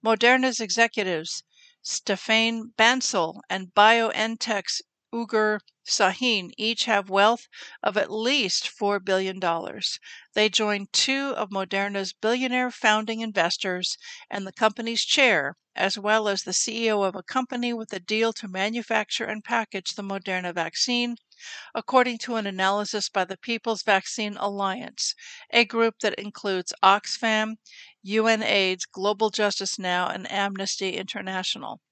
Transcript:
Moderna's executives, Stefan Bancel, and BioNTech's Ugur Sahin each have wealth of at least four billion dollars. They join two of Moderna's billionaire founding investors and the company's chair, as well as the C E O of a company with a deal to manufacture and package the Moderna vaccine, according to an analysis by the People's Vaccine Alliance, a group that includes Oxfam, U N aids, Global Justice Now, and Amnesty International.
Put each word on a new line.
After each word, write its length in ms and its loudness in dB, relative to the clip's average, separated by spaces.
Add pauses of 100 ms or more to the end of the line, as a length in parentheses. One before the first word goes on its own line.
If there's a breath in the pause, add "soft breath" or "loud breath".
Moderna's 560 4
executives, 840 -2 (400 soft breath)
Stefan 920 0
Bancel, 680 2
and 260 -4
BioNTech's 1080 4 (320)
Ugur 460 0 (280)
Sahin 720 0
each 280 -2
have 260 0
wealth 360 4 (360 loud breath)
of 120 0
at 160 0
least 560 0
four 320 -2
billion 400 -2
dollars. 600 -4 (340 loud breath)
They 160 4
join 420 0
two 460 0
of 140 -4
Moderna's 600 -2
billionaire 600 0
founding 500 0
investors 760 -2 (360 loud breath)
and 160 -6
the 60 -14
company's 500 0
chair, 520 4 (200)
as 240 0
well 280 2
as 160 -2
the 100 -6
C 320 -2
E 60 2
O 120 2
of 120 0
a 60 -10
company 520 -4
with 200 -8
a 60 -6
deal 340 0
to 140 -12
manufacture 800 -2
and 180 -8
package 500 -4
the 80 -10
Moderna 540 -6
vaccine, 640 -2 (580 loud breath)
according 440 2
to 180 -4
an 100 -2
analysis 640 0
by 160 0
the 120 -10
People's 460 -4
Vaccine 540 0
Alliance, 760 -4 (380 loud breath)
a 140 4
group 360 0
that 160 0
includes 640 -6
Oxfam, 760 2 (440 loud breath)
U 240 0
N 160 4
aids, 440 2
Global 440 0
Justice 480 -2
Now, 300 0
and 240 -6
Amnesty 640 -2
International. 840 -6 (100)